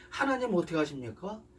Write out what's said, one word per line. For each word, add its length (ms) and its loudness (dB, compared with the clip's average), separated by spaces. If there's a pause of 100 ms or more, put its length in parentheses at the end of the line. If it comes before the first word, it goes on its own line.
(100)
하나님은 440 2
어떻게 220 2
하십니까? 680 -4 (160)